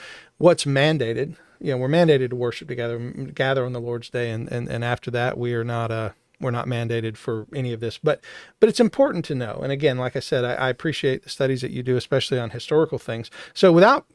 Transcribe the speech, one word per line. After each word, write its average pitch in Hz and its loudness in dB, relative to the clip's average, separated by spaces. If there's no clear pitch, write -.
what's 170 6
mandated, 139 0
you 151 -4
know, 127 0
we're 127 -2
mandated 147 4
to 123 -6
worship 120 -4
together, 120 -6
m-, 123 -10
gather 135 0
on 123 -4
the 123 -6
Lord's 120 -8
Day, 120 -4
and, 113 -6
and, 120 -6
and 117 -4
after 120 -4
that, 123 -2
we 120 -2
are 117 -2
not, 117 -4
uh, 113 -4
we're 131 -2
not 120 -4
mandated 117 -4
for 110 -6
any 127 -4
of 113 -8
this. 113 -6
But, - 0
but 220 8
it's 226 0
important 240 2
to 156 -6
know. 120 -6
And 135 -4
again, 139 2
like 127 -4
I 131 -2
said, 127 -2
I, 123 -2
I 131 -2
appreciate 135 -2
the - -20
studies 135 0
that 127 -6
you 127 -8
do, 123 0
especially 127 0
on 117 -4
historical 151 0
things. 113 -8
So 185 6
without 196 8